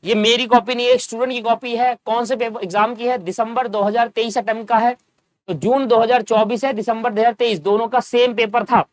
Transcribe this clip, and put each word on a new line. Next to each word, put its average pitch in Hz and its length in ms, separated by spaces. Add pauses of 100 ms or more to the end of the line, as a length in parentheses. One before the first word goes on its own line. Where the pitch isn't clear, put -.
ये 202 100
मेरी 226 320
copy 240 280
नहीं 240 120
है, 247 60
एक 247 80
student 247 320
की 240 100
copy 233 340
है। 247 180 (120)
कौन 233 180
से 240 120
paper, 220 280
exam 208 300
की 233 120
है? 247 120
December 226 500
दो 208 140
हज़ार 226 260
तेईस 226 300
attempt 220 300
का 233 80
है, 240 160 (560)
तो 185 60
June 240 320
दो 226 140
हज़ार 233 220
चौबीस 220 420
है, 269 80
December 226 400
दो 208 80
हज़ार 233 120
तेईस, 226 280
दोनों 208 280
का 240 120
same 240 340
paper 220 300
था। 202 280